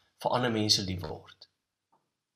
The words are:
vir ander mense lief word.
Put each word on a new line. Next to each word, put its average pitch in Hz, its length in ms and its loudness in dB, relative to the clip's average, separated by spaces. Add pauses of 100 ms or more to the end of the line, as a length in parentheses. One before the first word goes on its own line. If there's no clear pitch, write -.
(220)
vir - 120 0
ander 120 180 2
mense 107 340 2
lief 92 200 -4
word. - 400 -14 (880)